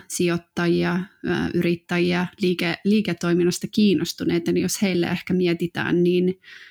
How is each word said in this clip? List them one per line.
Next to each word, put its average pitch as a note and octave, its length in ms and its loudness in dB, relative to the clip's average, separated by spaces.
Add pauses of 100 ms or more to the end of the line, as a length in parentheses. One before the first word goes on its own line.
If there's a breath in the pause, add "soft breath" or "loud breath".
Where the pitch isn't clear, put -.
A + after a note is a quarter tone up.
sijoittajia, E3+ 840 0 (320)
ö, - 40 -4 (260)
yrittäjiä, F3 720 0 (160)
liike-, F3 420 0
liiketoiminnasta F3 880 0
kiinnostuneita, F3 800 0
niin F3 100 0
jos F3+ 200 -4
heille F3+ 240 0
ehkä - 280 -4
mietitään, F3 680 0
niin F3+ 380 2 (300 loud breath)